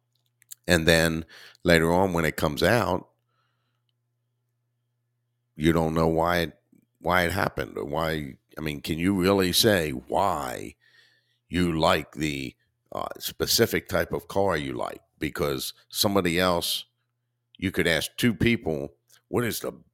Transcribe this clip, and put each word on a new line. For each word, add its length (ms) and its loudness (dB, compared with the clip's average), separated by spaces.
And 180 4
then 380 4
later 260 6
on, 220 4
when 140 0
it 100 -2
comes 260 -2
out, 460 0
you 160 2
don't 220 2
know 140 4
why 320 2
it, 180 -4
why 220 2
it 100 0
happened 460 -4
or 80 -6
why. 480 -4
I 20 -8
mean, 220 -8
can 160 -4
you 160 2
really 400 2
say 380 2
why 840 -4
you 320 0
like 320 2
the, 420 -6
uh, 140 -6
specific 680 -2
type 240 -2
of 160 -6
car 300 0
you 160 -6
like? 260 -8
Because 540 -4
somebody 500 0
else, 460 0
you 120 -2
could 160 0
ask 300 0
two 180 2
people, 600 -2
"What 160 0
is 160 -4
the, 120 -8